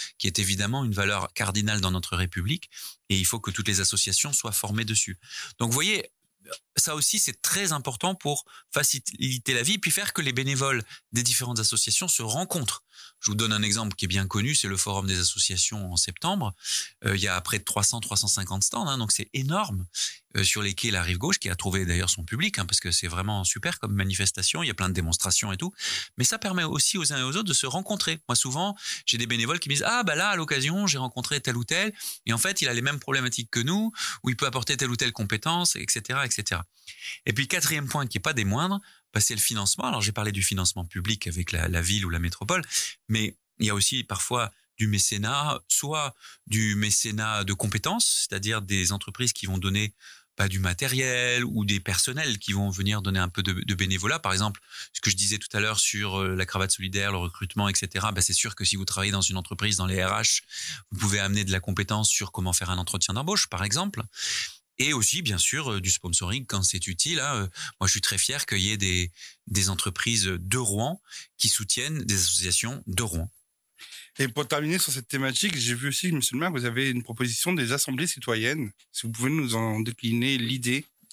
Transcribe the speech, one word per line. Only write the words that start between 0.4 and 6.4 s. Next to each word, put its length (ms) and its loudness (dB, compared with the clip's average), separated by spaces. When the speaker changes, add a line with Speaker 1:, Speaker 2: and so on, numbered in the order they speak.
Speaker 1:
une 100 2
valeur 400 0
cardinale 480 2
dans 100 2
notre 240 -2
République. 540 0
Et 100 4
il 60 4
faut 140 0
que 120 -6
toutes 160 -4
les 140 2
associations 520 2
soient 200 0
formées 320 0
dessus. 340 0
Donc, 100 2
vous 60 2
voyez, 340 0